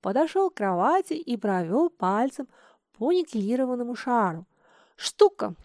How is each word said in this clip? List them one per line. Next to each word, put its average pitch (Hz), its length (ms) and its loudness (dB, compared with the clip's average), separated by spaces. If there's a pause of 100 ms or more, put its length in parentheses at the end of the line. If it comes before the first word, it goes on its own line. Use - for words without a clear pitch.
подошёл 320 500 0
к - 60 -20
кровати 214 560 0
и 302 220 -6
провёл 202 540 0
пальцем 233 580 -2 (480)
по 262 160 -2
никелированному 247 840 -2
шару. 196 500 -2 (500)
«Штука», - 680 2